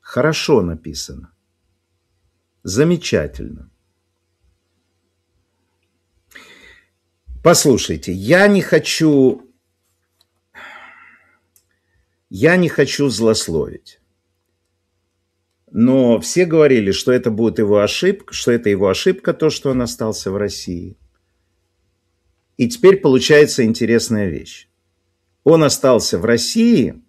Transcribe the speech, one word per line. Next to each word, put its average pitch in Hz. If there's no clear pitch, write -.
Хорошо 147
написано. 80
Замечательно. 117
Послушайте, 117
я 147
не 202
хочу, 147
я 147
не 175
хочу 143
злословить. 104
Но 120
все -
говорили, 139
что -
это 120
будет 110
его 104
ошибка, 180
что -
это 117
его 101
ошибка, -
то, 156
что 143
он 127
остался 110
в 95
России. 95
И 120
теперь 190
получается 143
интересная 110
вещь. -
Он 160
остался 127
в 85
России 151